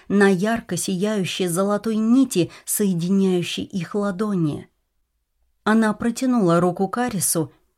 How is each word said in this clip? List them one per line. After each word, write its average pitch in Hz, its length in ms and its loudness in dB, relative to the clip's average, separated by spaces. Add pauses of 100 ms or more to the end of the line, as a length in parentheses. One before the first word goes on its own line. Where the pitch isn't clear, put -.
на 196 200 4
ярко 196 500 0
сияющей 190 720 -2
золотой 202 480 -2
нити, 220 560 2 (140)
соединяющей 185 1000 0
их 185 320 -8
ладони. 190 760 -2 (920)
Она 214 300 2
протянула 226 680 0
руку 180 280 0
к 190 100 -8
Арису, 214 540 -2 (260)